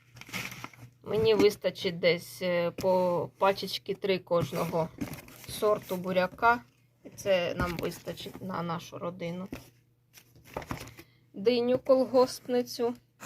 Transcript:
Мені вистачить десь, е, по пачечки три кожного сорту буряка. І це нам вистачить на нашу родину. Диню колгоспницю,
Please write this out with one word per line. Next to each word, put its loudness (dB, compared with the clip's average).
Мені 2
вистачить 2
десь, 2
е, 0
по 0
пачечки 0
три -2
кожного 0
сорту 0
буряка. 2
І -16
це 2
нам -2
вистачить -8
на -6
нашу -8
родину. -8
Диню 2
колгоспницю, 2